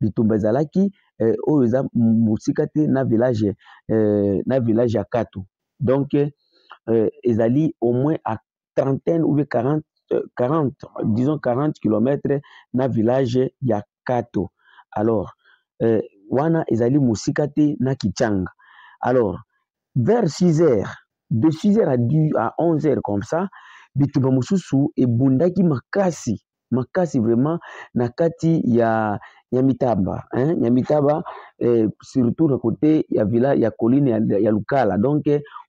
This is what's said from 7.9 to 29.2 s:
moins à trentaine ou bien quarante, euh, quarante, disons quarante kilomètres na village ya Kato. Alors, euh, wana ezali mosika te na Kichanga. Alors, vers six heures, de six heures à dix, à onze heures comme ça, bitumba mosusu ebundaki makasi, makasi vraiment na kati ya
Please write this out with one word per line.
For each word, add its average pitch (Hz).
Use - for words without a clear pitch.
moins 139
à 110
trentaine 147
ou 139
bien 143
quarante, 139
euh, 117
quarante, 147
disons 127
quarante 135
kilomètres 135
na 127
village 123
ya 107
Kato. 117
Alors, 107
euh, 113
wana 160
ezali 117
mosika 143
te 151
na 131
Kichanga. 101
Alors, 117
vers 185
six 170
heures, 120
de 139
six 202
heures 190
à 127
dix, 151
à 113
onze 156
heures 113
comme 104
ça, 175
bitumba 135
mosusu 135
ebundaki 135
makasi, 160
makasi 135
vraiment 123
na 120
kati 165
ya 113